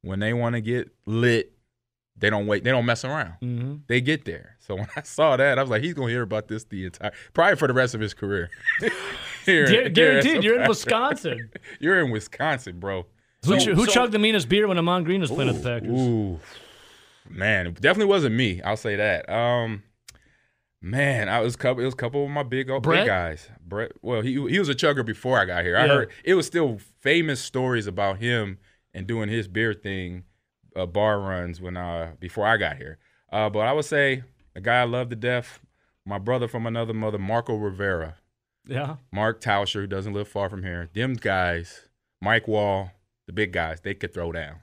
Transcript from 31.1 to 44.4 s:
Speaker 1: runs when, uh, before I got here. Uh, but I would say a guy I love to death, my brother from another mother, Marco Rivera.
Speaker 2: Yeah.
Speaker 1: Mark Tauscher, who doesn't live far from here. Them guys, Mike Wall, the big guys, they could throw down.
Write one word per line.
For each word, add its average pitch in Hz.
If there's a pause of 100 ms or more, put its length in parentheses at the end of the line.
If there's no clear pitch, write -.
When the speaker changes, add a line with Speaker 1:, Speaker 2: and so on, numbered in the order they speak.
Speaker 1:
runs 90
when, 90
uh, 85
before 98
I 113
got 78
here. 69 (340)
Uh, 107
but 104
I 117
would 151
say 139 (320)
a 90
guy 120
I -
love 120
to 117
death, 123 (440)
my 101
brother 120
from 113
another 117
mother, 107
Marco 113
Rivera. 95 (520)
Speaker 2:
Yeah. 139 (140)
Speaker 1:
Mark 107
Tauscher, 101
who 101
doesn't 98
live 101
far 101
from 95
here. 87
Them 123
guys, 90 (320)
Mike 107
Wall, 101 (340)
the 87
big 95
guys, 80
they 98
could 98
throw 85
down. 78